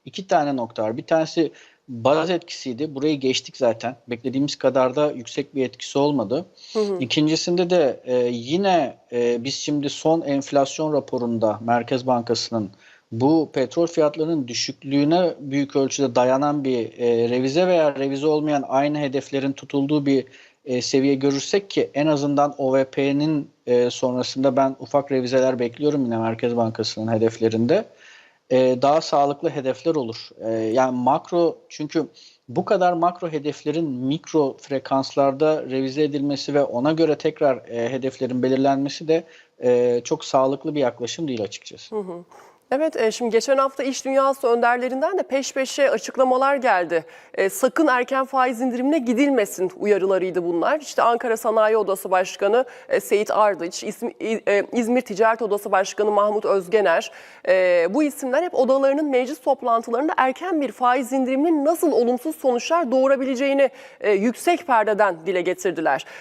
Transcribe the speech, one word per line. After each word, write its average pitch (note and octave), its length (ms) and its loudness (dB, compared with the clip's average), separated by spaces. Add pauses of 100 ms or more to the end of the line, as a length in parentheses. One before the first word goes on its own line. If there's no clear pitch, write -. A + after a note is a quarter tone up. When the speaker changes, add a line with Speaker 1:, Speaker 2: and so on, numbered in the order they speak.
Speaker 1:
İki F#3+ 220 -12
tane D3 300 2
nokta A#2 260 -6
var. A2+ 140 -2
Bir D3 100 -10
tanesi D#3+ 460 0 (360)
baz C#3 420 0
etkisiydi. D3+ 640 -6
Burayı C#3+ 260 -2
geçtik C3 360 -2
zaten. A#2+ 400 -2 (120)
Beklediğimiz B2+ 480 -4
kadar B2+ 400 0
da D3+ 140 2
yüksek C3+ 440 -10
bir C3+ 100 0
etkisi - 340 -6
olmadı. C#3 480 0 (260)
Speaker 2:
Hı A3 60 -2
hı. G3+ 220 -2
Speaker 1:
İkincisinde D#3+ 720 0
de, D#3 360 2
eee, B2 260 0
yine, D3 640 0 (160)
eee, A#2+ 280 0
biz C3 140 -6
şimdi C#3+ 360 -4
son D#3+ 300 0
enflasyon C#3+ 720 -2
raporunda A#2 680 -2
Merkez A#2+ 460 -2
Bankası'nın A#2 640 -2 (420)
bu C#3 400 2
petrol D3+ 340 0
fiyatlarının D#3 600 0
düşüklüğüne D3 920 0
büyük C#3 360 -4
ölçüde C3+ 380 0
dayanan C3+ 500 2
bir, B2+ 280 -2
eee, A#2+ 360 0
revize C3+ 380 0
veya D#3+ 280 2
revize C#3 320 -4
olmayan D3+ 420 0
aynı D3 300 0
hedeflerin C#3 540 -4
tutulduğu C#3 540 -2
bir, C3+ 180 2 (400)
eee, B2 180 -2
seviye C#3 320 2
görürsek C#3 560 -2
ki C3 240 -2
en C#3+ 120 0
azından C#3+ 520 2
O C3 160 0
V C3+ 100 4
P'nin, C#3+ 640 -2 (160)
eee, B2 240 2
sonrasında B2+ 640 -2
ben C3+ 220 2
ufak C#3 340 -2
revizeler C3 460 0
bekliyorum C#3 460 -2
yine A#2 140 -2
Merkez A#2 380 -2
Bankası'nın A2+ 560 -2
hedeflerinde. A2+ 720 0 (640)
Eee, B2+ 320 4
daha D3 180 4
sağlıklı C#3+ 500 0
hedefler C3+ 440 -2
olur. A2+ 340 -4 (120)
Eee, A2 100 -6
yani A#2 480 0
makro, D#3+ 600 0 (100)
çünkü D3+ 380 -4 (420)
bu B2+ 160 -4
kadar F3+ 280 2
makro F3 360 -2
hedeflerin D3 640 -4
mikro C3+ 680 -2
frekanslarda C#3 1040 0
revize C3+ 400 -2
edilmesi C#3+ 520 -2
ve C#3+ 100 4
ona C3 280 0
göre D#3 260 2
tekrar, D3+ 380 0 (100)
eee, A#2 220 -4
hedeflerin B2+ 540 -4
belirlenmesi C#3 640 0
de, E3 160 2 (380)
eee, B2 420 2
çok D#3 200 -6
sağlıklı C#3 500 0
bir D3 60 -2
yaklaşım B2 480 -4
değil A#2 140 -4
açıkçası. - 540 -12
Speaker 2:
Hı G#3+ 40 -4
hı. F3+ 240 -12 (460)
Evet, D4+ 260 0
eee, A3+ 140 2
şimdi A#3 200 -2
geçen A3+ 280 2
hafta C4+ 240 0
iş C4 220 -4
dünyası C4+ 440 2
önderlerinden B3 720 2
de - 40 -2
peş C4+ 300 -4
peşe C4+ 380 0
açıklamalar C4 640 0
geldi. F3+ 480 0 (340)
Eee, F#3+ 120 2
"Sakın C#4+ 360 2
erken B3+ 380 0
faiz B3+ 360 0
indirimine B3+ 380 0
gidilmesin." A#3 800 0
uyarılarıydı F#3 680 0
bunlar. F3 360 0
İşte - 220 -2
Ankara A#3 340 2
Sanayi A3 400 2
Odası G3 340 -2
Başkanı, G3 540 2 (280)
eee, - 80 2
Seyit G#3 300 0
Ardıç, F#3 540 0
İzm-, A3+ 260 -8 (100)
İ-, G#3+ 260 -4
eee, G3+ 260 2
İzmir A#3+ 280 0
Ticaret A3+ 420 0
Odası G3+ 300 -2
Başkanı G3+ 380 0
Mahmut G#3 340 0
Özgener, F3+ 640 2 (380)
eee, F3+ 420 4
bu G#3+ 120 0
isimler C#4 400 -2
hep F4+ 120 -4
odalarının C4+ 560 2
meclis C4 300 -2
toplantılarında B3 760 0
erken D4+ 440 0
bir B3 120 -2
faiz B3 400 0
indiriminin C4+ 520 2
nasıl E4 280 2
olumsuz B3 440 0
sonuçlar C4 560 0
doğurabileceğini, C4+ 800 2 (340)
eee, G#3+ 60 2
yüksek A#3 560 0
perdeden G#3 600 2
dile F3+ 160 0
getirdiler. E3 640 -2 (160)